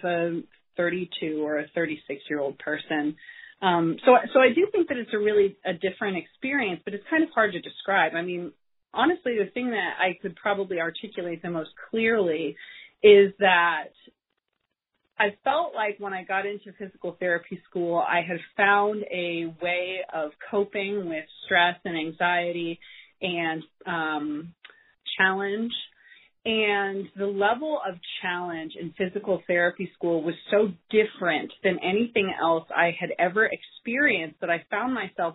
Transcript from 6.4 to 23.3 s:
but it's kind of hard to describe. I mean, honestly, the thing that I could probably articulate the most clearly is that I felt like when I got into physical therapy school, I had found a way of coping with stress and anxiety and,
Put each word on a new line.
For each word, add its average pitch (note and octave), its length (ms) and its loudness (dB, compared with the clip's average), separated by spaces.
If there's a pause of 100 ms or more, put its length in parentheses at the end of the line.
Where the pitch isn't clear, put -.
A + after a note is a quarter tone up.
but G3+ 120 -10
it's G3+ 160 -12
kind D#4+ 120 4
of E4 120 -2
hard G#3+ 180 2
to F3 80 -6
describe. F3+ 540 0
I E3 80 -2
mean, F3 300 -6 (420)
honestly, B3+ 440 0
the G3+ 120 -2
thing B3 200 -6
that F#3 280 -4
I F3+ 240 0
could F#3+ 140 -10
probably G3 420 -2
articulate E3+ 640 -6
the F3 80 -6
most D#3+ 200 -6 (200)
clearly G#3 640 2 (460)
is G3+ 380 10
that E3+ 480 4 (1300)
I G3+ 240 0
felt D4 320 -2
like G#3 240 -4
when G3 160 -8
I F#3 80 -8
got G3 240 -2
into G3+ 320 -10
physical F#3 400 -12
therapy F3 500 -4
school, E3+ 280 -2
I E3+ 240 2
had E3+ 180 -4 (180)
found G3+ 460 2 (100)
a E3+ 480 -4
way F3+ 380 -4 (160)
of D#3 160 -4 (180)
coping G3+ 600 -4
with D#3+ 160 -6 (200)
stress F3 300 4 (100)
and F3 120 -6
anxiety E3+ 840 -2 (420)
and, E3+ 440 -4 (200)